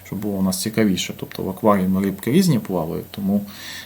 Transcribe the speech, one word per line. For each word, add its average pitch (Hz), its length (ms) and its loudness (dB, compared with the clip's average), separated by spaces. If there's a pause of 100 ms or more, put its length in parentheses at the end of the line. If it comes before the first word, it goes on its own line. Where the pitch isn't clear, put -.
щоб - 140 -10
було 104 160 -4
у 95 80 -2
нас 92 200 0
цікавіше. 107 540 0
Тобто - 260 -10
в 92 80 -4
акваріумі 95 540 4
рибки 98 280 -2
різні 165 260 6
плавають, 85 520 -2
тому 101 360 0 (400)